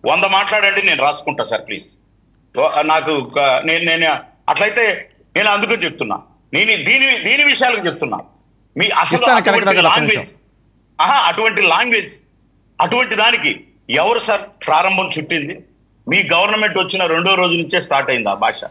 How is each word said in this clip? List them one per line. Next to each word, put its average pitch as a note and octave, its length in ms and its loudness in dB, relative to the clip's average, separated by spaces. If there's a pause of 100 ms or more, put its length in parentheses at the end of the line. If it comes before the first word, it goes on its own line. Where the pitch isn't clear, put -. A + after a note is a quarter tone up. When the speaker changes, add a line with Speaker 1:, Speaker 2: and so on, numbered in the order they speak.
Speaker 1:
వంద F3 180 2
మాట్లాడండి, G3 580 0
నేను E3 220 0
రాసుకుంటా C#3+ 400 -2
సార్, G#2+ 180 -4
ప్లీజ్. G2+ 240 -12 (720)
ఓ, D3+ 100 4 (120)
నాకు D#3 300 0
ఒక, C#3 280 -2
నేను, D3+ 460 2
నేను E3 320 0 (320)
అట్లయితే G#3 600 0 (260)
నేను G#3 140 2
అందుకని G3+ 340 0
చెప్తున్నా, G#2+ 360 -6 (340)
నేను G3 300 0
దీని, B3 460 0
దీని C#4 140 2
విషయాలకు B3 420 0
చెప్తున్నా. C#3 340 -4 (580)
మీ F#3+ 100 0
అసలు E3+ 280 0
Speaker 2:
ఇస్తాను A#3+ 220 4
Speaker 1:
అటువంటి G3 220 2
Speaker 2:
కనకరావు F#3+ 160 2
గారు, E3+ 120 4
ఒక్క F#3 100 4
Speaker 1:
language, G#3+ 220 0
Speaker 2:
నిమిషం. - 140 -12 (680)
Speaker 1:
ఆహా, B3 260 4
అటువంటి G#3+ 340 0
language, G3+ 520 0 (680)
అటువంటి A3+ 340 0
దానికి G#3+ 480 0 (260)
ఎవరు F3+ 300 0
సార్ G#3 220 -2 (260)
ప్రారంభం F#3 420 2 (100)
చుట్టింది? D#3 440 -6 (460)
మీ F3 240 0
government G#3 440 0
వచ్చిన F#3 280 -2
రెండో E3+ 280 0
రోజు F3+ 200 2
నుంచే E3+ 280 -2
start C#3 280 -2
అయింది A2+ 200 -2
ఆ G2 40 -2
భాష. A2 380 -2